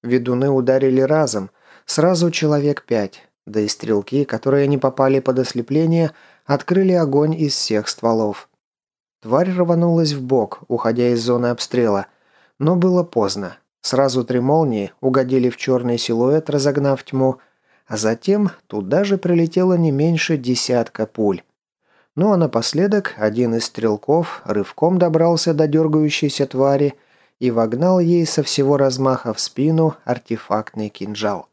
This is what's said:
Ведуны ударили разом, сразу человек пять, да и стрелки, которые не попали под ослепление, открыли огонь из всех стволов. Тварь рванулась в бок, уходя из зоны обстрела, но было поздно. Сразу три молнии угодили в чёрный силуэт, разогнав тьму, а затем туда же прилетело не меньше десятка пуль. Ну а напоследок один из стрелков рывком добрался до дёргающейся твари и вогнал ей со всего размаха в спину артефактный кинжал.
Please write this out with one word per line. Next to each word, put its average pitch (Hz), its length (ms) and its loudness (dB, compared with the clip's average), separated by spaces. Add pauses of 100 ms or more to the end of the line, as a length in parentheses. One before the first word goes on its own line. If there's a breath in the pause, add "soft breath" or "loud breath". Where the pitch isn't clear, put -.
Ведуны 123 480 0
ударили 131 500 2
разом, 135 500 0 (360 soft breath)
сразу 170 440 2
человек 147 520 0
пять, - 460 -4 (180)
да 107 140 -2
и 104 80 0
стрелки, 110 560 -2
которые 135 420 0
не 139 120 2
попали 135 420 2
под 131 180 0
ослепление, 156 720 0 (340 soft breath)
открыли 180 480 0
огонь 156 420 2
из 156 200 -2
всех 107 340 -2
стволов. 110 600 -2 (760)
Тварь 147 280 0
рванулась 170 600 2
в 139 100 -6
бок, 123 460 -2
уходя 120 400 0
из 120 140 0
зоны 120 240 0
обстрела, 120 600 -2 (520 soft breath)
но 160 180 2
было 180 260 2
поздно. 101 560 -4 (240)
Сразу 131 420 0
три 123 160 -2
молнии 127 600 0
угодили 131 500 2
в 117 60 -14
чёрный 120 420 -2
силуэт, 127 520 0
разогнав 139 540 0
тьму, 131 340 -2 (480 soft breath)
а - 100 -8
затем 190 560 0 (160)
туда 104 340 -2
же 196 160 0
прилетело 180 560 0
не 170 160 2
меньше 156 460 0
десятка 120 680 -2
пуль. 101 360 -2 (720)
Ну 196 180 2
а 196 40 2
напоследок 175 800 0
один 113 400 0
из 113 80 -4
стрелков 113 800 -2
рывком 107 540 -2
добрался 165 560 2
до 156 120 2
дёргающейся 151 800 0
твари 139 480 0 (460 soft breath)
и 127 100 2
вогнал 123 480 2
ей 170 280 2
со 151 180 -2
всего 143 320 0
размаха 131 580 0
в - 60 -10
спину 160 640 0
артефактный 107 840 -6
кинжал. 101 640 -6